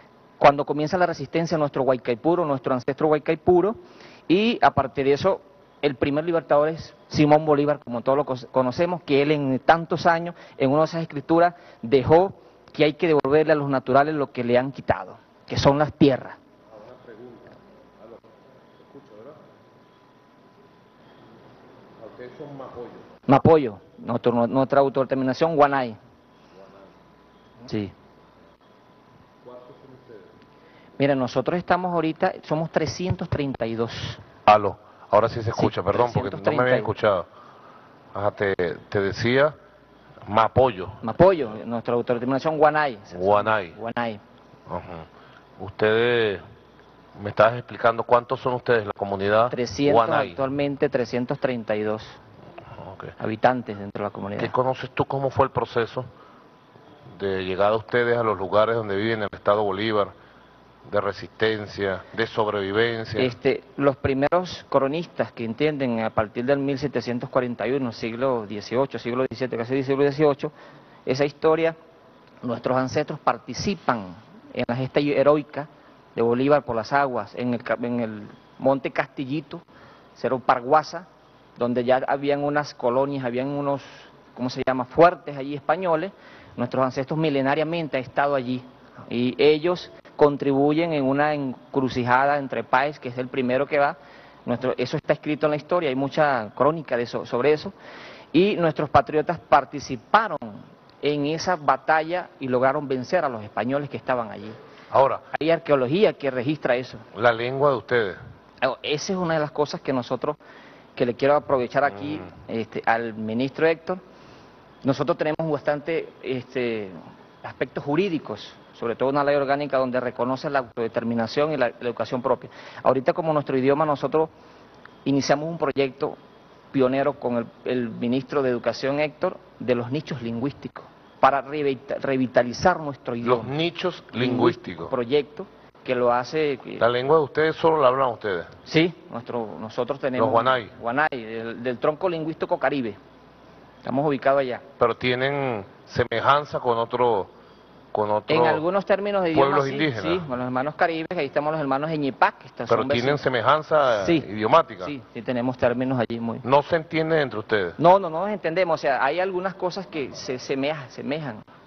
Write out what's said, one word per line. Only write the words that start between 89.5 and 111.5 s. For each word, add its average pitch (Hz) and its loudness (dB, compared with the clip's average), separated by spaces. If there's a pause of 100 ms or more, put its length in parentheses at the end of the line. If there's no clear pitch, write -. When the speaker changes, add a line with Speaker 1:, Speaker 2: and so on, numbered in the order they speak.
Speaker 1:
contribuyen 143 4
en 147 2
una 143 2
encrucijada 131 0
entre 127 -4
Páez, 143 0
que 127 -10
es 123 -8
el 127 -6
primero 131 0
que 156 0
va, 143 2 (480)
nuestro, 123 -2
eso 123 -2
está 151 -2
escrito 151 -2
en 151 0
la 151 -2
historia, 170 -2
hay 131 -2
mucha 135 0
crónica 147 0
de 120 -2
eso, 117 -6
sobre 127 0
eso, 151 -2 (580)
y 185 4
nuestros 156 0
patriotas 151 2
participaron 147 0 (640)
en 147 0
esa 165 -2
batalla 156 0 (100)
y 135 -6
lograron 135 2
vencer 135 -2
a 139 -2
los 113 -8
españoles 131 -4
que - -8
estaban 120 -4
allí. 101 -12 (400)
Speaker 2:
Ahora, 123 4 (180)
Speaker 1:
hay 156 2
arqueología 151 2
que 135 -4
registra 127 0
eso. 127 -6 (200)
Speaker 2:
la 120 6
lengua 131 0
de 127 2
ustedes. 104 -2 (480)
Speaker 1:
Oh, 131 -2
esa 147 -4
es 185 -2
una 165 -2
de 160 0
las 147 -4
cosas 151 -4
que - -4
nosotros, 135 -4 (580)
que 131 0
le 120 0
quiero 139 4
aprovechar 135 0